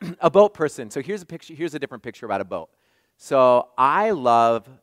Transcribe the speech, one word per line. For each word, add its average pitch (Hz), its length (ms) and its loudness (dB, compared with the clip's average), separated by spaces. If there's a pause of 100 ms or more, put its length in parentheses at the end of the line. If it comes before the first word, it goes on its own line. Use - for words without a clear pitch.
(180)
<clears throat> - 20 -20
A 170 100 0
boat 202 240 2
person. 139 360 -8
So 139 120 -10
here's 185 200 -10
a 170 40 -20
picture, 165 280 -20
here's 151 200 -10
a 151 60 -12
different 131 240 -14
picture 120 220 -16
about 98 160 -6
a 95 40 -8
boat. 87 240 -12 (480)
So 127 600 2
I 170 340 2
love 117 560 2 (160)